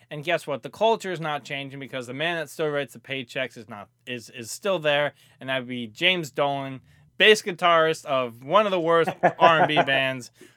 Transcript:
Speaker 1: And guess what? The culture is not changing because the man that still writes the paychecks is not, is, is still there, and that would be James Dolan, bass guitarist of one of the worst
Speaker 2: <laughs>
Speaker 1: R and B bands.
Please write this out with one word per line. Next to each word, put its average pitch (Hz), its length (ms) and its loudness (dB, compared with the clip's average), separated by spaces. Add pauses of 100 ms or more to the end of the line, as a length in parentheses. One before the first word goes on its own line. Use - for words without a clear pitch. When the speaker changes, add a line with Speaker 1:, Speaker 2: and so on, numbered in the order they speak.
(100)
Speaker 1:
And 151 140 -10
guess 170 220 -2
what? 139 160 -6
The 143 80 -12
culture 208 420 0
is 160 80 -8
not 151 240 -6
changing 139 360 -10
because 127 260 -10
the 123 80 -12
man 165 220 -2
that 151 140 -8
still 160 180 -2
writes 143 240 -4
the 120 60 -20
paychecks 131 580 -8
is 107 140 -18
not, 104 180 -16 (180)
is, 123 240 -10
is 117 200 -14
still 196 280 -2
there, 147 340 2 (260)
and 131 100 -14
that 131 120 -2
would 123 80 -12
be 123 180 -8
James 165 440 0
Dolan, 139 500 -4 (360)
bass 214 260 6
guitarist 165 640 2
of 127 360 -2
one 175 220 2
of 196 80 -2
the 180 80 0
worst 165 300 2 (140)
Speaker 2:
<laughs> - 140 2
Speaker 1:
R 170 220 6
and 160 80 4
B 151 80 0
bands. 135 540 0 (260)